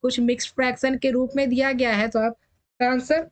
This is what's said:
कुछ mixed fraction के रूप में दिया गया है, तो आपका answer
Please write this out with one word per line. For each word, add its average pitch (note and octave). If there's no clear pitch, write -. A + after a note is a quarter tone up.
कुछ B3
mixed B3
fraction B3+
के C4+
रूप B3+
में C#4
दिया C4+
गया B3
है, G#3+
तो A3
आपका -
answer C#4